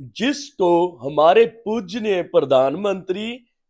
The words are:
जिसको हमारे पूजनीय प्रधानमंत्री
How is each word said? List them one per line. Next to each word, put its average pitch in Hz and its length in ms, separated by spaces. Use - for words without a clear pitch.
जिसको 175 1000
हमारे 156 420
पूजनीय 208 760
प्रधानमंत्री 180 1200